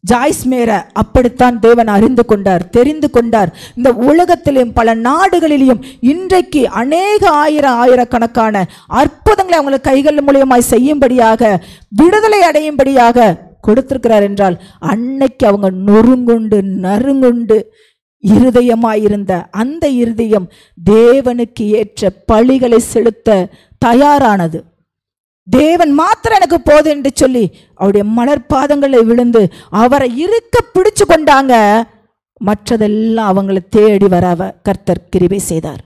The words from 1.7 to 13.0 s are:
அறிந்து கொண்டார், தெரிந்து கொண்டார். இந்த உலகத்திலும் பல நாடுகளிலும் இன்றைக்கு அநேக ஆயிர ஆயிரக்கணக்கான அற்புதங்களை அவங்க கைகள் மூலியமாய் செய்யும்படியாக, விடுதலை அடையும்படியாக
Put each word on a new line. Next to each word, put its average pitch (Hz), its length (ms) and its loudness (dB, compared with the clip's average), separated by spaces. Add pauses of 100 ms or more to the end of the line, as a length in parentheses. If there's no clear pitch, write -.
அறிந்து 226 320 2
கொண்டார், 190 440 -2
தெரிந்து 294 400 0
கொண்டார். 233 400 0 (260)
இந்த 254 140 0 (140)
உலகத்திலும் 294 680 0
பல 226 260 0
நாடுகளிலும் 294 840 0 (280)
இன்றைக்கு 349 500 -2 (180)
அநேக 359 440 -2 (100)
ஆயிர 302 400 0
ஆயிரக்கணக்கான 233 880 0 (320)
அற்புதங்களை 359 640 0
அவங்க 277 220 -2
கைகள் 285 460 0
மூலியமாய் 269 440 2
செய்யும்படியாக, 247 800 2 (480)
விடுதலை 415 420 4
அடையும்படியாக 269 840 2 (340)